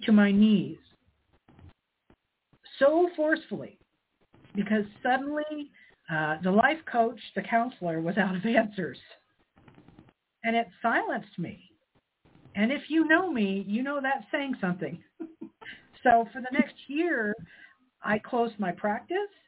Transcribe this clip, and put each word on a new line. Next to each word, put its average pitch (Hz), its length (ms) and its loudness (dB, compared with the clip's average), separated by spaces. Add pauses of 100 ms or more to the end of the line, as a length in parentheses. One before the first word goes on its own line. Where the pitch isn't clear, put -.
to 226 80 4
my 202 200 8
knees 202 460 4 (2000)
so 320 360 4
forcefully 302 640 -4 (760)
because 208 300 -2 (180)
suddenly, 294 680 -4 (400)
uh, 156 320 -2
the 185 80 0
life 254 280 4 (120)
coach, 233 280 0 (180)
the 196 60 -4
counselor, 196 580 -2
was 170 160 -2
out 185 180 0
of 175 120 -6
<laughs> - 0 -
answers. 196 520 -2 (1500)
And 226 120 0
it 233 100 0 (140)
silenced 285 580 -4
me. - 320 -10 (840)
And 220 180 0
if 294 160 -6
you 311 180 4
know 339 260 4
me, 196 340 0
you 214 160 -2
know 285 200 -4
that's 269 300 -4
saying 277 280 -4
something. 180 380 -4 (220)
<laughs> 330 80 -12 (760)
So 233 300 4
for 254 80 -12
the 247 100 -10
next - 240 0 (140)
year, 277 440 -2 (720)
I 214 160 -2
closed 233 400 -2
my 185 140 -2
practice 214 440 -4 (320)